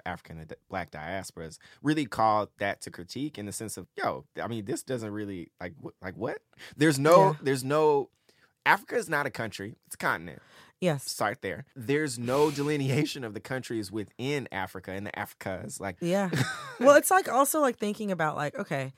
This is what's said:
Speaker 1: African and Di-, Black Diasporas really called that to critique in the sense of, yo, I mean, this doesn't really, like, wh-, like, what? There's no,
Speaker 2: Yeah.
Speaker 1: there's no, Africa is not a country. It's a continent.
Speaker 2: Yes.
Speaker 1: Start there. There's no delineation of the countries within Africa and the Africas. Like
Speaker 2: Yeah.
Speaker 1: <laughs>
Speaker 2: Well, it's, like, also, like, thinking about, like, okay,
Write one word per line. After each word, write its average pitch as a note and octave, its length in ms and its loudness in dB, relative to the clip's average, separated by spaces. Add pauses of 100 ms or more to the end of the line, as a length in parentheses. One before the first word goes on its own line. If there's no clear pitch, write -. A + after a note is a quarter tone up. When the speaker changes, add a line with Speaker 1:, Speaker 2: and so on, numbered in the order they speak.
Speaker 1:
African E2+ 340 -10
and D#2 100 -14
Di-, - 80 -14 (120)
Black F2+ 220 -6
Diasporas E2 680 -10 (260)
really D3+ 220 0
called G#2+ 540 2
that G2+ 240 -2
to - 80 -12
critique B2 480 -10
in G#2 80 -6
the G2 60 -8
sense - 260 -8
of, F#2 80 -12 (100)
yo, G#2 300 -4 (160)
I F2 60 -4
mean, A2+ 180 -6
this C#3+ 160 -6
doesn't A2+ 280 -6
really, G2+ 480 -8
like, F2+ 140 -10 (100)
wh-, - 220 -18
like, F#2+ 120 -8
what? C4+ 260 -6 (340)
There's D3 220 6
no, F3 320 8
Speaker 2:
Yeah. E3 100 0
Speaker 1:
there's C3+ 240 0
no, D3 460 4 (560)
Africa F#3+ 300 2
is G#3 120 -4
not D3 160 0
a C3+ 60 -2
country. A2 460 -8 (100)
It's - 80 -16
a - 40 -20
continent. E2+ 440 -2 (400)
Speaker 2:
Yes. D#3 280 0
Speaker 1:
Start G#2 300 0
there. F#2+ 240 -6 (100)
There's C3+ 440 0
no C3 320 4
delineation C#3+ 760 0
of G#2+ 80 -6
the G#2 80 -8
countries A2+ 500 -6
within A#2 600 -4
Africa F#2+ 400 -6
and G2 140 -6
the - 60 -10
Africas. - 680 -8
Like F#2+ 200 -6
Speaker 2:
Yeah. F#3 280 0 (280)
Speaker 1:
<laughs> A#4+ 240 -14
Speaker 2:
Well, C#4 160 10
it's, D#4 140 6
like, F#4+ 220 4
also, C#4 280 4
like, C4 180 2
thinking G#3 340 -4
about, D#3+ 240 0
like, D3 180 -4
okay, C3+ 440 -4